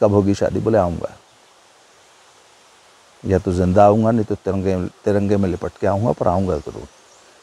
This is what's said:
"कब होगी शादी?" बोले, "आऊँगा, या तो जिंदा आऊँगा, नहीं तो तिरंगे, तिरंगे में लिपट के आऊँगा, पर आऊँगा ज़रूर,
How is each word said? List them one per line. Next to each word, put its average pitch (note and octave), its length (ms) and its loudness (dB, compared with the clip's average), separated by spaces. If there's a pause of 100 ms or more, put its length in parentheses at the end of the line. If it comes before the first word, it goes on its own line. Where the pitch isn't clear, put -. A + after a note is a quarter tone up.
"कब G#2 100 4
होगी G2+ 240 2
शादी?" G2 240 -4
बोले, A2 180 0
"आऊँगा, F2 400 -4 (2000)
या F#2+ 140 2
तो F#2 140 -2
जिंदा F#2 320 4
आऊँगा, A2 260 4
नहीं A2+ 140 0
तो G2+ 100 -6
तिरंगे, F#2+ 520 -4
तिरंगे G2+ 500 -2
में G2 120 0
लिपट E2+ 280 -6
के G2+ 100 -4
आऊँगा, G2+ 240 0
पर - 160 -4
आऊँगा F2+ 300 0
ज़रूर, A1 300 -12 (560)